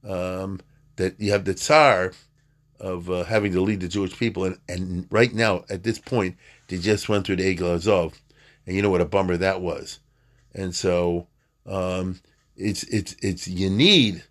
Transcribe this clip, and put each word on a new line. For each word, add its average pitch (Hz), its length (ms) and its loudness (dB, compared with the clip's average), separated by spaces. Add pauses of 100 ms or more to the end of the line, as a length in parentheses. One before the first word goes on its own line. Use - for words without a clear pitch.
um, 95 560 -6 (360)
that - 240 -2
you 104 120 0
have 101 120 2
the 95 100 -2
tsar 117 580 4 (680)
of, 90 300 -6
uh, 90 140 -2
having 104 280 0
to 90 80 2
lead 98 200 0
the 90 80 -6
Jewish 95 280 -4
people. 98 280 -4
And, 92 140 -4 (100)
and 90 420 -6
right 113 220 4
now, 107 360 0
at 92 140 -8
this 110 160 -2
point, 98 380 -2 (320)
they 92 100 -6
just 101 300 0
went 101 180 0
through 95 100 0
the 92 200 2
Egel 87 180 0
Azov. 87 460 2 (460)
And 92 80 -6
you 98 80 2
know 101 80 4
what 90 100 4
a 85 60 2
bummer 92 300 0
that 95 240 0
was. 82 380 -8 (560)
And 92 200 -6
so, 87 540 0 (380)
um, 92 540 -4 (360)
it's, 101 280 -4
it's, - 380 -4
it's, 92 260 -4
you 92 220 -2
need 117 600 2